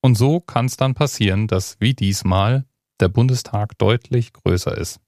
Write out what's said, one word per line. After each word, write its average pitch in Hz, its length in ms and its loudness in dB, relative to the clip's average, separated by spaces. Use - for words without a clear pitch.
Und 127 140 6
so 139 260 2
kann's - 360 -4
dann 131 160 0
passieren, 107 540 0
dass 92 320 -4
wie 123 160 0
diesmal 98 680 0
der 90 100 4
Bundestag 117 680 -2
deutlich 117 540 0
größer - 440 -4
ist. - 300 -10